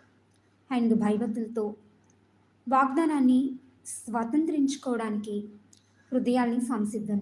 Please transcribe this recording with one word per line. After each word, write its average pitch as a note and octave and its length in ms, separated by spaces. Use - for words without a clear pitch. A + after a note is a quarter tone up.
ఆయన A#3 220
భయభక్తులతో G#3+ 840
వాగ్దానాన్ని C4+ 840
స్వతంత్రించుకోవడానికి A#3 1600
హృదయాల్ని B3 480
సంసిద్ధం G#3 600